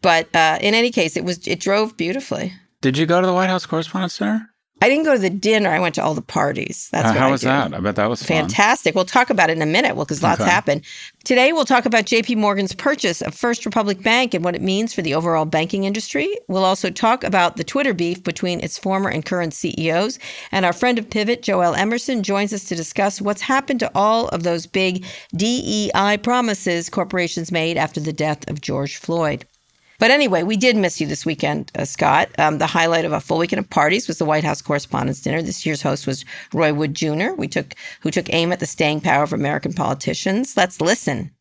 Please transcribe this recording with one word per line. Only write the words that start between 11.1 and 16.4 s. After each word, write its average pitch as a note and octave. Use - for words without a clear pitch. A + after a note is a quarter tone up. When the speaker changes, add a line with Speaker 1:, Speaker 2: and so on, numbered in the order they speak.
Speaker 1:
Today, C4
we'll D#4+
talk B3+
about A3
J A3+
P A#3+
Morgan's G3+
purchase B3
of -
First A#3+
Republic G3+
Bank A#3+
and E3+
what F3
it -
means G3
for -
the D#3+
overall D#3+
banking E3
industry. A3+